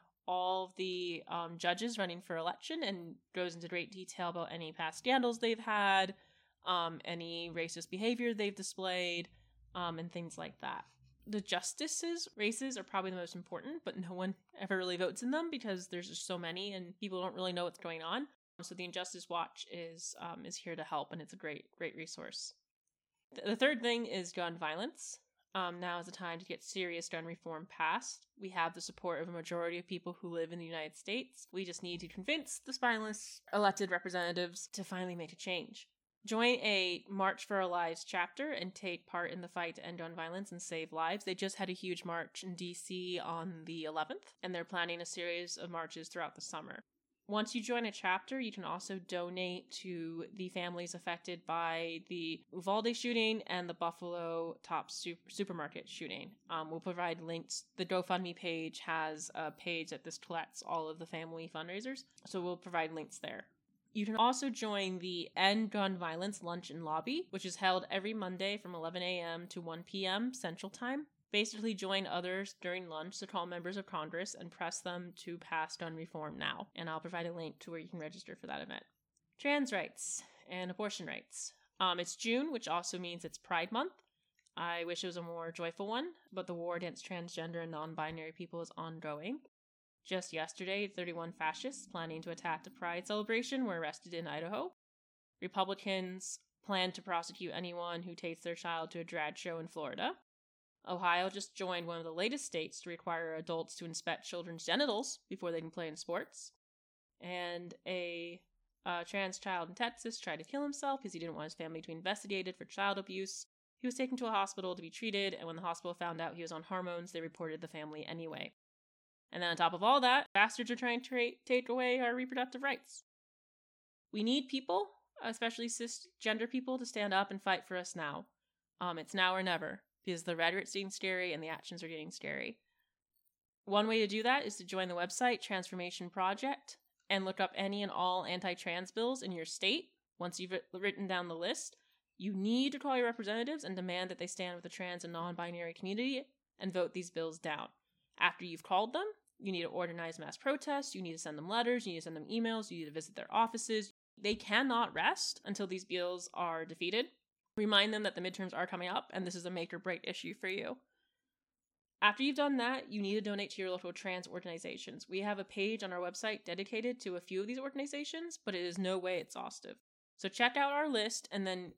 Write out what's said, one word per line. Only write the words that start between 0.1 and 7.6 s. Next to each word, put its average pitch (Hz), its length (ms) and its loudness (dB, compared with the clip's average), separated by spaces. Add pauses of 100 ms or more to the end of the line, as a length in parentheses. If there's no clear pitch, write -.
all 185 520 4
the, 180 500 0
um, 170 300 -2
judges 208 400 2
running 180 240 0
for 170 160 -2
election 190 440 -2
and 175 320 -2 (200)
goes 180 200 0
into 170 140 -8
great 175 240 -2
detail 185 380 -4
about 170 200 -2
any 160 220 -6
past 160 240 -2
scandals 247 420 6
they've 226 200 2
had, 196 560 6 (500)
um, 170 400 2
any 170 500 -4
racist 165 360 -2